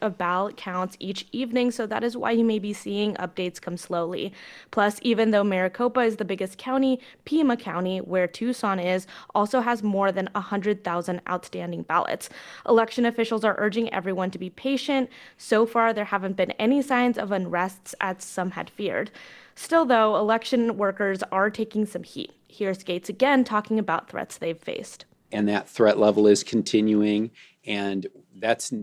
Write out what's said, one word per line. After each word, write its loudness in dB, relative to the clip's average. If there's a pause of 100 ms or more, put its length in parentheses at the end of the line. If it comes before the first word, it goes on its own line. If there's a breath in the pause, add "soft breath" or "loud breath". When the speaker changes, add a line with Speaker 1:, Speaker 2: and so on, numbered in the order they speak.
Speaker 1:
of -2
ballot -2
counts -6
each -10
evening, 0
so -4
that -4
is -2
why -2
you 4
may 2
be -6
seeing -2
updates -6
come -8
slowly. -4 (400 loud breath)
Plus, 2
even 4
though 6
Maricopa 0
is 2
the -4
biggest -6
county, 0 (280 loud breath)
Pima 2
County, -4
where 0
Tucson -2
is, 0 (260 loud breath)
also 2
has 0
more 2
than -2
a -2
hundred -2
thousand -4
outstanding -6
ballots. 0 (400 loud breath)
Election 4
officials 0
are 2
urging 0
everyone -2
to -10
be -8
patient. -2 (300 loud breath)
So 2
far, 2
there -4
haven't -2
been 0
any 2
signs 2
of -4
unrests, -4
as -4
some -4
had -8
feared. -6 (420 loud breath)
Still, 2
though, 4
election 0
workers -2
are 0
taking -2
some -8
heat. -12 (160)
Here's -4
Gates -6
again 4
talking -2
about -2
threats -8
they've -4
faced. -12 (260)
Speaker 2:
And 0
that 0
threat 4
level 6
is 8
continuing, 2 (360 soft breath)
and -4 (300)
that's, 0 (120)